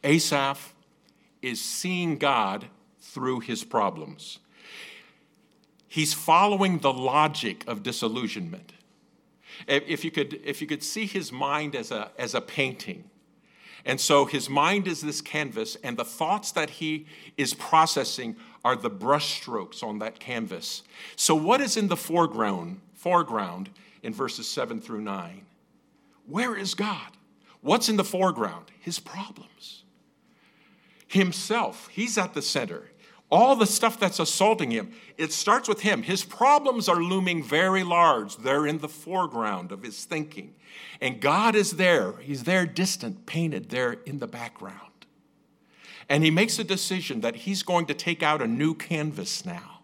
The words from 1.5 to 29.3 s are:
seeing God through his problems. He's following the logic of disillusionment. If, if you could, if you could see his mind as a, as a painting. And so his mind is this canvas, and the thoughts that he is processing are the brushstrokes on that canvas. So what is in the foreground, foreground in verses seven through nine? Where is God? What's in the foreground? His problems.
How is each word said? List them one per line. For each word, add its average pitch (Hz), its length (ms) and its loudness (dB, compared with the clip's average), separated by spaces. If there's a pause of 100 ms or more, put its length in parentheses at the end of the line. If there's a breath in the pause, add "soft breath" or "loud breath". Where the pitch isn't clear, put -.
seeing 175 560 -2
God 107 480 2 (360)
through 127 400 -4
his 117 220 -8
problems. - 760 -4 (1500 loud breath)
He's 156 240 0
following 185 680 4
the 135 120 4
logic 131 760 0
of 107 160 -8
disillusionment. 110 920 -6 (920 loud breath)
If, 143 200 2
if 156 160 -6
you 165 60 -2
could, 151 340 -4
if 143 160 -6
you 160 60 -6
could - 160 -6
see 214 240 -6
his 190 260 -8
mind 143 440 -4
as 120 160 -6
a, 107 260 -8
as 120 160 -6
a 120 80 0
painting. 127 600 -4 (840 loud breath)
And 131 160 -2
so 143 240 6
his 135 240 -4
mind 175 380 2
is 165 140 -4
this 147 200 -6
canvas, 113 640 -6
and 123 140 -6
the 117 60 -4
thoughts 185 500 -2
that 151 180 -2
he 156 340 -6 (320 loud breath)
is 135 160 -2
processing 131 840 2 (280 loud breath)
are 123 100 4
the 117 140 -4
brushstrokes 113 920 -2
on 107 160 -6
that 107 180 -8
canvas. 110 640 -8 (340 loud breath)
So - 200 4
what 208 260 4
is 233 160 0
in 208 120 2
the 170 80 0
foreground, 104 840 0 (140)
foreground 110 760 0 (320 soft breath)
in 113 120 -8
verses 120 340 -6
seven 120 340 -6
through 110 200 -8
nine? 98 440 -10 (800 soft breath)
Where 226 300 -4
is 196 180 -6
God? 202 440 -6 (420 soft breath)
What's 226 300 2
in 214 80 2
the 196 60 2
foreground? 156 640 0 (120)
His 170 180 -8
problems. - 840 -16 (1200 soft breath)